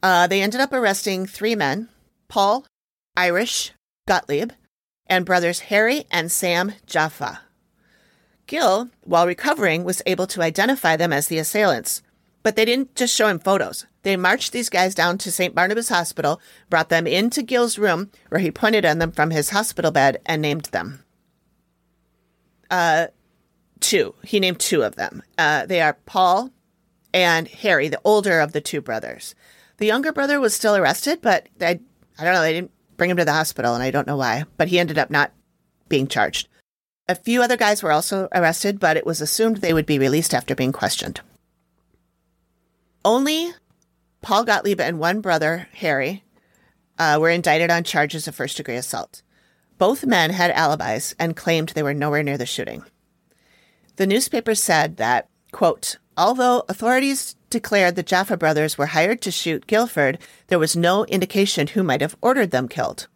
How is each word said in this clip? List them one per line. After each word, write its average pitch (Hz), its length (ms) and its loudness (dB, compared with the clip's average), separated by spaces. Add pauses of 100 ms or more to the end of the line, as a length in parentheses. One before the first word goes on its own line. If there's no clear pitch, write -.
Uh, 180 260 4
they 196 140 0
ended 208 180 -2
up 269 140 0
arresting 196 520 -2
three 214 300 -4
men, 185 320 -2 (400)
Paul, 208 380 0 (500)
Irish, 180 560 -2 (340)
Gottlieb, 180 460 -2 (560)
and 180 180 0
brothers 175 360 0 (100)
Harry 226 400 2
and 170 180 -2
Sam 180 440 -2 (120)
Jaffa. 156 540 -4 (1040)
Gil, 240 440 0 (160)
while 175 200 4
recovering, 180 600 0
was 180 200 -4
able 185 220 -2
to 185 140 -6
identify 170 560 0
them 165 160 0
as 147 140 -2
the 160 100 -4
assailants, 160 640 -2 (420)
but 214 140 0
they 220 80 4
didn't 254 300 -2
just 247 200 0
show 220 140 2
him 180 100 -2
photos. - 460 -2 (160)
They 196 160 -2
marched 185 340 0
these 240 180 -4
guys 185 240 0
down 175 260 0
to 190 120 -8
Saint 180 240 -2
Barnabas 208 320 0
Hospital, 165 540 -2 (280)
brought 160 200 0
them 165 180 2
into 220 340 0
Gil's 240 360 0
room, 196 340 0 (160)
where 185 140 -2
he 175 100 0
pointed 214 320 2
at 160 160 2
them 165 140 -2
from 156 180 0
his 151 200 -2
hospital 202 400 -2
bed 135 340 4
and 160 160 -2
named 151 320 -2
them. 101 320 -8 (1600)
Uh, 170 380 2 (720)
two. 165 340 0 (100)
He - 180 0
named 185 180 0
two 156 240 0
of 104 120 -2
them. - 280 -8 (140)
Uh, 151 280 2
they 175 160 0
are 151 240 0
Paul 190 460 2 (640)
and 170 340 2
Harry, 160 400 0
the 147 160 -6
older 202 380 4
of 151 100 0
the 151 100 -4
two 147 200 -6
brothers. 110 540 -10 (420)
The 214 80 -2
younger 262 260 0
brother 285 280 0
was 220 140 -2
still 208 220 2
arrested, 196 460 0
but 202 260 0 (140)
I, 175 180 0 (400)
I 151 40 -10
don't 175 100 2
know, 180 80 2
they 160 120 2
didn't 180 180 -6 (260)
bring 175 120 0
him 180 80 2
to 170 80 2
the 151 80 2
hospital, 143 400 0
and 120 100 -2
I 131 80 -2
don't 143 160 -2
know 143 100 -4
why, 127 260 -2 (140)
but 160 100 0
he 175 120 2
ended 165 180 -2
up 147 120 0
not 143 220 0 (580)
being 135 180 2
charged. - 400 -2 (600)
A 185 60 0
few 240 260 0
other 240 160 2
guys 208 260 2
were 165 80 2
also 180 420 0
arrested, 180 460 0
but 160 180 2
it - 80 -2
was 165 140 -4
assumed 220 380 0
they 185 160 0
would 156 120 2
be 147 140 0
released 135 340 2
after 135 220 -2
being 131 160 0
questioned. - 480 -4 (1800)
Only 294 480 2 (720)
Paul 220 240 0
Gottlieb 202 340 0
and 160 200 -2
one 175 200 0
brother, 165 540 -2
Harry, 156 500 -4 (760)
uh, 156 220 2
were 160 100 2
indicted 170 400 2
on 170 140 2
charges 151 440 -4
of 151 80 -12
first-degree 135 420 -8
assault. - 440 -10 (560)
Both 247 280 0
men 180 240 2
had 175 220 0
alibis 147 680 0
and 165 160 -2
claimed 165 340 -2
they 156 140 -4
were 143 100 -2
nowhere 147 300 -2
near 143 140 -4
the 120 80 -4
shooting. - 380 -8 (1120)
The 190 100 2
newspaper 226 480 0
said 160 420 2
that, 117 300 0 (240)
quote, - 460 0 (200)
"Although 247 520 2
authorities 262 680 0 (140)
declared 202 460 2
the 180 80 -4
Jaffa 190 340 0
brothers 156 400 0
were 143 100 0
hired 165 360 0
to 185 80 -4
shoot - 360 -4
Guilford, 208 500 0 (300)
there 185 120 2
was 160 160 0
no 180 300 2
indication 190 640 0
who 190 160 0
might 147 180 0
have 156 200 -4
ordered 240 300 2
them 127 180 0
killed." - 460 -6